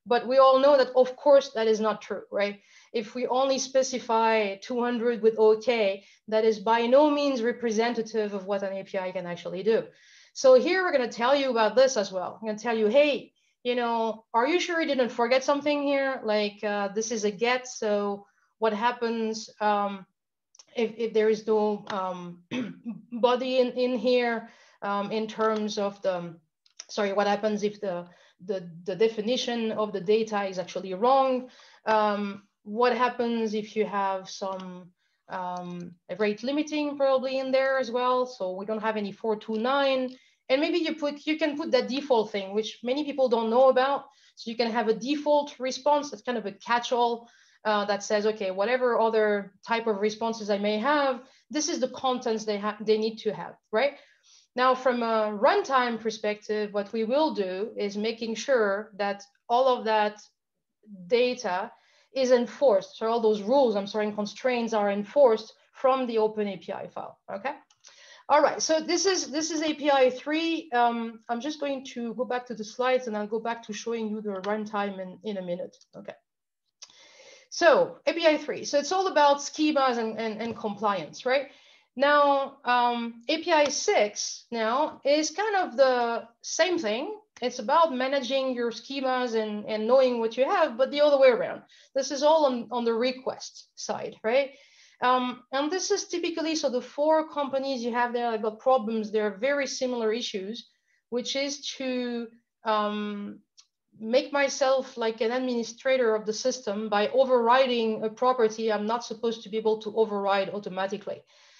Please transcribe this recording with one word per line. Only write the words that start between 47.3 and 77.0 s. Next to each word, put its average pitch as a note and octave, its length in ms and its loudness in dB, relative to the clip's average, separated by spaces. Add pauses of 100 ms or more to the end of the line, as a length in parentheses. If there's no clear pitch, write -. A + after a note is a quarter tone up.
uh, G#3 220 0
that G3+ 160 -2
says, G#3+ 240 0
"Okay, G#3+ 240 -2
whatever A#3 500 0
other G#3+ 540 0 (120)
type A3+ 200 -2
of G3+ 140 -2
responses G#3+ 500 -4
I G3+ 80 0
may G#3 200 0
have, C4+ 440 0 (260)
this D4+ 200 -4
is C#4+ 120 -4
the B3+ 80 0
contents B3 560 -4
they G#3 140 -2
ha-, G#3 220 -6
they G#3+ 180 2
need A3 200 -4
to G#3 140 -4
have," - 220 -12 (160)
right? C4+ 240 0 (600)
Now, B3+ 200 4
from B3+ 280 0
a G#3+ 440 0
runtime C4 520 2
perspective, G#3 760 -4
what G3+ 180 -4
we A3+ 120 -2
will C4+ 280 2
do G3 440 -4
is G3+ 200 -4
making A3+ 380 -4
sure G#3+ 640 0
that G3+ 240 -4 (260)
all B3+ 200 4
of A#3+ 160 2
that G#3+ 360 2 (840)
data A#3 640 0 (440)
is B3+ 160 2
enforced. A#3 680 2
So A3 100 -2
all A#3 120 0
those G#3+ 200 2
rules, A#3 340 4
I'm G3+ 120 -2
sorry, G#3+ 200 -2
and G#3 80 -4
constraints A3+ 600 -2
are G3+ 160 2
enforced A3 640 4 (180)
from C4 340 2
the A3+ 120 -2
Open G#3+ 300 0
A F#3+ 100 -8
P G3 140 -12
I - 160 -10
file, - 300 -14 (140)
okay? A3+ 220 -6 (760)
All D4 140 6
right, - 200 2
so D#4+ 180 2
this E4+ 240 0
is, E4 260 0
this D#4 200 -4
is D#4+ 120 -2
A D4+ 120 0
P D4 160 0
I C4 200 6
three. D#4 640 -4
Um, A#3 560 0
I'm A#3+ 120 -4
just D4+ 200 -6
going C#4 260 -4
to A#3 280 -8
go A#3 100 -4
back B3 220 -6
to A#3 80 -10
the G#3 100 -8
slides B3+ 420 -2
and G#3+ 100 -6
I'll G#3 100 -6
go A3 140 -4
back A#3 260 -6
to G#3 60 -8
showing A3 380 -6
you G#3+ 100 -6
the G3+ 220 -8
runtime G3+ 580 -4
in, F#3 240 -14
in G3+ 140 -8
a F#3 40 -6
minute, F3+ 340 -8 (200)
okay? G3+ 180 -16 (1400)